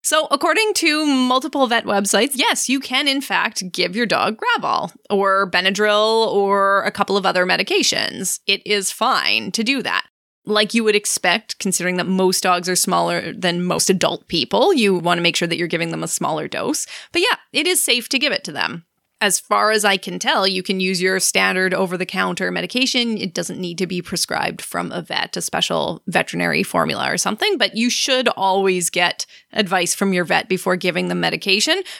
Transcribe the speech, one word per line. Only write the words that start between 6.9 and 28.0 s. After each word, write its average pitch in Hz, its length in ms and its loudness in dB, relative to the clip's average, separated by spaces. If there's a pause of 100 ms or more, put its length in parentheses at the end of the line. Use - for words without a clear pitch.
couple 196 260 0
of 190 100 0
other 180 200 2
medications. - 1000 -2
It 196 200 -2
is 202 240 0
fine 190 640 0
to 226 100 -2
do 262 200 0
that. - 240 -2 (380)
Like 214 300 0
you 233 100 2
would 208 120 2
expect, - 600 -2
considering 180 400 -2
that 175 80 -2
most 190 360 2
dogs 180 260 0
are 180 80 0
smaller 170 560 0
than 180 320 -2
most 175 260 0
adult - 380 0
people, 214 440 2
you 208 220 4
want 175 240 0
to 170 40 -2
make 170 140 2
sure 170 120 0
that 165 100 -2
you're 170 100 -2
giving 165 220 -2
them 160 120 -6
a 165 60 -6
smaller 151 400 -4
dose. - 380 -4 (260)
But 349 100 0
yeah, 494 140 2 (160)
it 302 140 0
is 359 180 2
safe 240 260 0
to 269 80 0
give 247 140 0
it - 120 -4
to 170 80 -10
them. 131 320 -4 (360)
As 202 200 2
far 214 320 2
as 214 120 0
I 196 120 4
can 180 240 -8
tell, 226 260 2
you 185 160 -2
can 190 160 -2
use 185 240 0
your 185 160 2
standard 185 560 2
over-the-counter 185 800 -2
medication. 233 680 -2
It 185 160 -6
doesn't 175 260 -6
need 175 180 -6
to 190 80 -2
be 180 140 -4
prescribed - 600 -4
from 175 300 -6
a - 100 -6
vet, - 340 -4
a 175 60 -6
special 160 640 -2
veterinary 85 560 0
formula 156 500 0
or - 60 -2
something, 277 400 -2
but 220 180 0
you 240 140 0
should 254 380 0